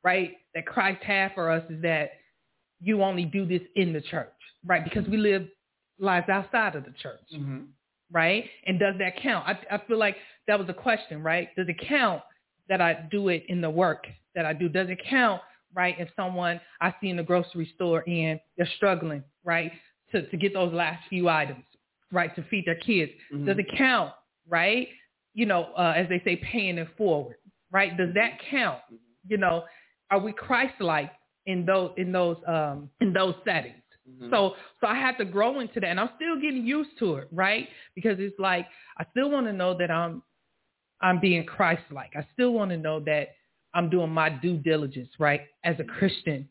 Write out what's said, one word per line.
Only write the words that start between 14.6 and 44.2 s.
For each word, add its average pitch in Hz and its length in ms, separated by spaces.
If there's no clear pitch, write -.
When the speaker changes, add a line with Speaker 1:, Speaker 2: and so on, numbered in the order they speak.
Speaker 1:
Does 180 200
it 180 100
count, 240 320
right, 180 240
if 170 180
someone 180 440
I 180 200
see 202 80
in 180 80
the 170 60
grocery 175 520
store 165 340
and 160 320
they're 170 200
struggling, 160 460
right, 165 260
to, 170 160
to 190 80
get 196 160
those 180 200
last 170 360
few 180 200
items, 143 360
right, 175 260
to 165 140
feed 190 160
their 165 100
kids? 170 360
Speaker 2:
Mm-hmm. 143 140
Speaker 1:
Does 196 120
it 202 80
count, 240 340
right? 190 400
You 214 120
know, 175 220
uh, 165 180
as 175 120
they 180 160
say, 175 120
paying 190 420
it 165 100
forward, 156 380
right? 185 260
Does 175 180
that 226 180
count? 202 360
Speaker 2:
Mm-hmm. 117 100
Speaker 1:
You 208 100
know, 170 260
are 196 80
we 214 140
Christ-like 196 800
in 180 180
those, 185 320
in 180 160
those, 175 240
um, 147 440
in 202 120
those 190 220
settings? 151 320
Speaker 2:
Mm-hmm. 127 220
Speaker 1:
So, 202 240
so 233 80
I 220 80
had 262 220
to 214 60
grow 220 360
into 233 200
that, 190 60
and 175 140
I'm 240 160
still 330 240
getting 262 260
used 294 320
to 180 180
it, 135 160
right? 196 360
Because 196 240
it's 196 200
like, 180 280
I 170 140
still 277 180
wanna 254 220
know 185 260
that 175 120
I'm, 165 320
I'm 180 200
being 170 260
Christ-like. 165 720
I 143 180
still 247 180
wanna 196 240
know 156 240
that 147 280
I'm 175 140
doing 165 220
my 160 180